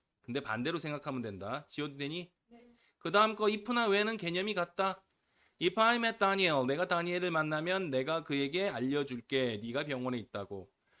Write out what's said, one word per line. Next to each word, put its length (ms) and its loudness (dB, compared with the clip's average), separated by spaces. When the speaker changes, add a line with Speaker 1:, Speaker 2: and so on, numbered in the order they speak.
Speaker 1:
근데 180 -4
반대로 380 -2
생각하면 440 -6
된다. 460 -6
지워도 280 -8
되니? 340 -8
Speaker 2:
네. 100 -20
Speaker 1:
그 140 -6
다음 240 6
거 120 2
if나 400 0
when은 300 4
개념이 360 -2
같다. 480 -2
If 200 2
I 160 6
met 220 0
Daniel, 480 4
내가 200 2
다니엘을 440 0
만나면 600 0
내가 340 0
그에게 440 0
알려줄게. 960 -2
네가 220 -4
병원에 340 -4
있다고. 520 -10